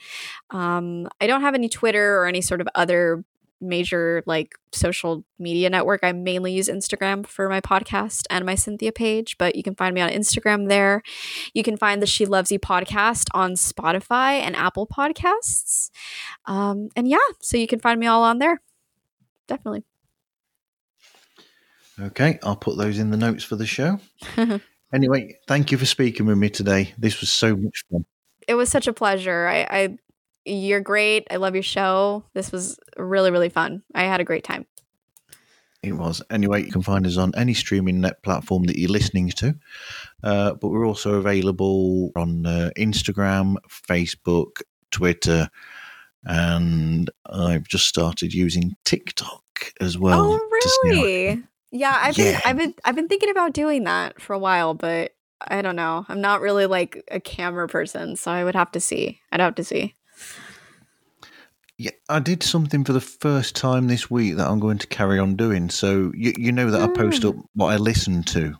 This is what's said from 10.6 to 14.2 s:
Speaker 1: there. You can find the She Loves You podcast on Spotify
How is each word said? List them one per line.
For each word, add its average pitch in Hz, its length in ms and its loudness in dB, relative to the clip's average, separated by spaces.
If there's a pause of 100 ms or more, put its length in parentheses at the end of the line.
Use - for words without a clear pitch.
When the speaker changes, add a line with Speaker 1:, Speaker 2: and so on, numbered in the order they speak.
Speaker 1:
there. 202 340 4 (500)
You 220 80 0
can 214 160 -2
find 202 240 2
the 202 60 0
She - 180 2
Loves 190 260 2
You 202 60 0
podcast 202 800 0
on 185 180 0
Spotify 240 880 0